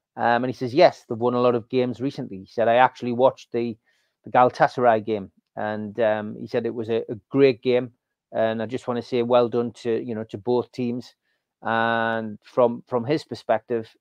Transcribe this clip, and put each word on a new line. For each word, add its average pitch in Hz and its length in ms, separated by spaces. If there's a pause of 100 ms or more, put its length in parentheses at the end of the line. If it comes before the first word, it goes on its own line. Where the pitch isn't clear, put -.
(180)
Um, 117 260
and 127 40
he 127 60
says, 120 200
"Yes, 147 340
they've 117 100
won 120 180
a 123 60
lot 123 140
of 110 140
games 123 320
recently." 120 380
He 95 60
said, 113 220
"I 117 80
actually 123 380
watched 123 400
the, 117 240 (480)
the - 40
Galatasaray 123 760
game." 104 260 (240)
And, 107 460
um, 107 360
he 117 100
said 117 180
it 113 100
was 113 140
a, 117 200
a 123 60 (140)
great 135 320
game. 123 320 (400)
And 113 280
I 110 40
just 120 240
wanna 120 120
say 120 220
well 120 240
done 120 240 (120)
to, 117 200
you 123 100
know, 110 120
to - 120
both 123 360
teams. 123 420 (460)
And 113 800
from, 120 440
from 120 180
his 151 180
perspective, 113 640 (120)